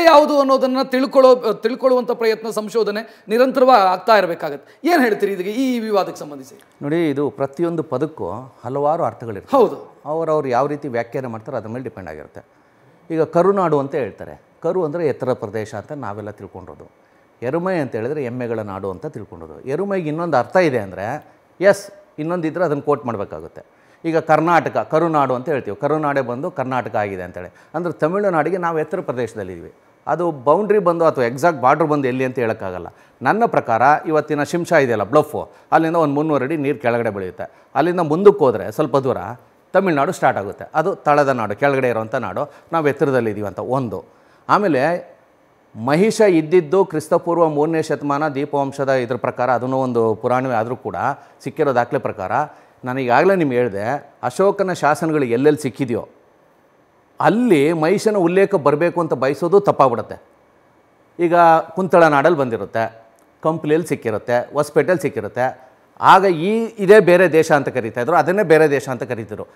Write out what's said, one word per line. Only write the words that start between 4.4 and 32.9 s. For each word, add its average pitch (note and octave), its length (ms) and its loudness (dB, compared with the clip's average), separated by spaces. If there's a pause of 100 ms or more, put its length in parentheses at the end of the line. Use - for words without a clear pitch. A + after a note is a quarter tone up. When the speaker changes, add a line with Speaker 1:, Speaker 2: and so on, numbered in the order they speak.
Speaker 1:
ಏನ್ E4+ 120 4
ಹೇಳ್ತೀರಿ G3+ 320 0
ಇದಕ್ಕೆ, F3+ 180 -6
ಈ B3+ 280 -2
ವಿವಾದಕ್ಕೆ G3+ 400 -2
ಸಂಬಂಧಿಸಿ? D3 360 -16 (280)
Speaker 2:
ನೋಡಿ, D#3+ 260 0
ಇದು C#3 200 -2
ಪ್ರತಿಯೊಂದು D#3+ 540 -4
ಪದಕ್ಕೂ B2+ 460 -6 (360)
ಹಲವಾರು C#3+ 380 -2
ಅರ್ಥಗಳಿರ್ತವೆ. A2+ 540 -4
Speaker 1:
ಹೌದು. - 480 0
Speaker 2:
ಅವ್ರವ್ರು D3+ 420 -2
ಯಾವ B2 200 0
ರೀತಿ D3 200 -8
ವ್ಯಾಖ್ಯಾನ A#2+ 380 -6
ಮಾಡ್ತಾರೋ A#2 320 -10
ಅದ್ರ G#2+ 120 -8
ಮೇಲೆ B2+ 140 -10
ಡಿಪೆಂಡ್ F#2+ 260 -14
ಆಗಿರುತ್ತೆ. D2+ 320 -16 (720)
ಈಗ D#3+ 60 2
ಕರುನಾಡು E3+ 580 2
ಅಂತ C#3 160 -6
ಹೇಳ್ತಾರೆ, F2+ 460 -8 (220)
ಕರು E3+ 220 -2
ಅಂದ್ರೆ D#3 220 -4
ಎತ್ತರ B2 260 -2
ಪ್ರದೇಶ A2 420 -8
ಅಂತ G2+ 160 -12
ನಾವೆಲ್ಲ G#2+ 400 -10
ತಿಳ್ಕೊಂಡಿರೋದು. F2+ 560 -18 (540)
ಎರುಮೈ F3 340 -4
ಅಂತ C3 200 -4
ಹೇಳಿದ್ರೆ C3 280 -6
ಎಮ್ಮೆಗಳ A#2+ 360 -6
ನಾಡು G2 320 -8
ಅಂತ E2+ 140 -12
ತಿಳ್ಕೊಂಡಿರೋದು. E2 640 -16
ಎರುಮೈಗೆ F3+ 400 -4
ಇನ್ನೊಂದು D#3+ 280 -2
ಅರ್ಥ A#2+ 180 0
ಇದೆ D#3 240 2
ಅಂದ್ರೆ F#2+ 280 -8 (540)
ಎಸ್, F#3+ 240 4 (340)
ಇನ್ನೊಂದಿದ್ರೆ E3 440 -4
ಅದನ್ನ D3 160 0
ಕೋಟ್ C#3 260 -2
ಮಾಡ್ಬೇಕಾಗುತ್ತೆ. F#2+ 560 -10 (440)
ಈಗ D#3+ 120 -2
ಕರ್ನಾಟಕ, D#3 600 2
ಕರುನಾಡು D3+ 580 0
ಅಂತ B2+ 140 -6
ಹೇಳ್ತೀವಿ, G#2+ 320 -4
ಕರುನಾಡೆ C#3+ 400 0
ಬಂದು B2 300 -6
ಕರ್ನಾಟಕ B2 440 -4
ಆಗಿದೆ G2 280 -4
ಅಂತೇಳಿ, F2+ 300 -14 (220)
ಅಂದ್ರೆ E3+ 180 -4
ತಮಿಳುನಾಡಿಗೆ F3 640 0
ನಾವು E3+ 220 -4
ಎತ್ತರ D3+ 220 -4
ಪ್ರದೇಶದಲ್ಲಿದ್ದೀವಿ, G#2+ 680 -8 (360)
ಅದು E3 240 -2
ಬೌಂಡ್ರಿ E3+ 480 2
ಬಂದು E3+ 260 2
ಅಥವಾ C3+ 200 2
ಎಕ್ಸಾಕ್ಟ್ C3+ 360 0
ಬಾರ್ಡರ್ D3+ 260 2
ಬಂದು D3 200 0
ಎಲ್ಲಿ C3 180 -2
ಅಂತ B2+ 140 -4
ಹೇಳೋಕ್ಕಾಗಲ್ಲ. G2 480 -4 (340)